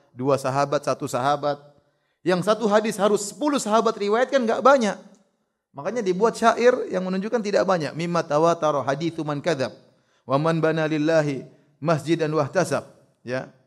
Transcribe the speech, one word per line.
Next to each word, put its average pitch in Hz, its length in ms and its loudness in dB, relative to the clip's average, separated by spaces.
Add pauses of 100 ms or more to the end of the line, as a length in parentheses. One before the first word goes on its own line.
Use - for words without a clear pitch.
(140)
dua 131 240 2
sahabat, 143 480 -2
satu 131 240 -2
sahabat. 139 480 -2 (640)
Yang 180 240 0
satu 214 240 2
hadis 214 320 2
harus 208 320 0
sepuluh 285 240 0
sahabat 220 400 0
riwayatkan, 240 480 0
nggak 226 160 -2
banyak. 233 360 4 (760)
Makanya 196 320 -6
dibuat 208 320 0
syair 233 360 4 (200)
yang 180 120 -2
menunjukkan 202 360 -4
tidak 202 240 0
banyak. 160 320 -2
"Mimma 170 280 -2
tawatara 156 600 2
hadithu 156 400 -4
man 147 160 -6
kadzab, 131 320 -2 (520)
wa 131 120 0
man 160 240 0
bana 160 240 0
lillahi 151 600 0 (360)
masjidan 156 520 0
wahtasab." 143 520 0 (400)
Ya. 127 280 -8 (140)